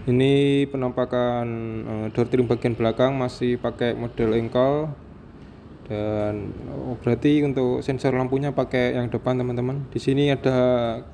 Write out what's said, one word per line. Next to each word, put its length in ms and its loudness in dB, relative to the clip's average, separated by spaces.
Ini 640 4
penampakan, 800 -2
eh, 240 -4
door 160 2
trim 160 2
bagian 320 0
belakang 400 2
masih 400 -2
pakai 400 -2
model 400 0
engkol. 560 2
Dan, 640 -2
oh, 320 -8
berarti 480 4
untuk 400 0
sensor 320 0
lampunya 320 0
pakai 480 0
yang 80 -2
depan, 320 0
teman-teman. 480 -2
Di 160 -6
sini 240 2
ada 720 2